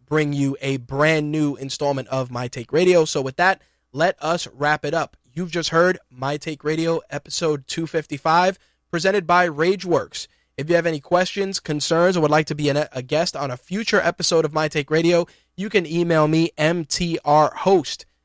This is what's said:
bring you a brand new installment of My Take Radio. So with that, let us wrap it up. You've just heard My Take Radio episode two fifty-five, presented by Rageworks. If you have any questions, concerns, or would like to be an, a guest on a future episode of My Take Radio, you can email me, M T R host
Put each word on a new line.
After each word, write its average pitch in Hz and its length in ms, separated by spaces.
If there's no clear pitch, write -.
bring 147 280
you 139 280
a 135 180
brand 151 520
new 147 240
installment 135 540
of 131 220
My 120 180
Take 120 240
Radio. 175 320
So 147 180
with 131 140
that, 185 260
let 160 280
us 160 280
wrap 147 360
it 147 100
up. 160 220
You've 170 200
just 170 180
heard 175 280
My 135 260
Take 151 280
Radio 165 440
episode 147 600
two 165 180
fifty-five, 165 720
presented 202 360
by 175 220
Rageworks. 170 800
If 143 120
you 175 60
have 170 120
any 160 140
questions, 190 600
concerns, 165 560
or 170 40
would 151 100
like 151 160
to 151 100
be 147 120
an, 143 240
a 131 80
guest 151 360
on 139 140
a 123 60
future 202 440
episode 165 440
of 147 80
My 156 140
Take 151 240
Radio, 170 360
you 202 140
can 180 160
email 165 400
me, 160 320
M 160 260
T 170 400
R 147 300
host - 520